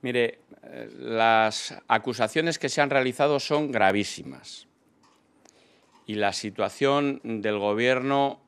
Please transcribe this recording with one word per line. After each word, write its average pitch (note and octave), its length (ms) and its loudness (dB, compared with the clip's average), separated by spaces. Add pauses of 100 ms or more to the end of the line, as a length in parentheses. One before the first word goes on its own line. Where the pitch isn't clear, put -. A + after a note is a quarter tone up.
Mire, B2 400 -2 (220)
eh, - 260 -16 (100)
las A2+ 760 2 (100)
acusaciones A#2+ 720 0
que C#3+ 100 -4
se - 120 -2
han C#3+ 100 2
realizado C#3 480 2
son D3 320 -2
gravísimas F#2+ 960 -2 (1400)
y G#2+ 60 -4
la G2+ 160 2
situación C#3 880 -2
del G#2+ 360 -2
gobierno B2+ 880 0